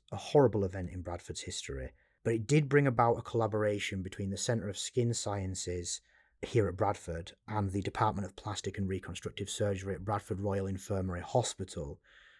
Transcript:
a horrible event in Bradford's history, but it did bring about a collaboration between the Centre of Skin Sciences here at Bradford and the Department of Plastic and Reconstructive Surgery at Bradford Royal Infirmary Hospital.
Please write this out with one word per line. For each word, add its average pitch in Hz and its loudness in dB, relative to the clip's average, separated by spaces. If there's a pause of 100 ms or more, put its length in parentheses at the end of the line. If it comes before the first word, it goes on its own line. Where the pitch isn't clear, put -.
(120)
a 104 -6
horrible 110 4
event 92 -4
in 90 -8
Bradford's 87 -2
history, 67 -8 (340)
but 143 4
it 110 0
did 147 6
bring 143 6
about 117 6
a - -10
collaboration 104 0
between 95 -4
the 98 -4
Centre 107 0
of 98 -6
Skin 120 0
Sciences 95 -4 (400)
here 104 2
at 90 -4
Bradford 92 -2 (140)
and 104 0
the 98 -2
Department 98 0
of - -12
Plastic 101 -6
and 95 -2
Reconstructive 95 -6
Surgery 98 -2
at 92 -10
Bradford 101 -2
Royal 98 0
Infirmary 95 -2
Hospital. 87 -2 (400)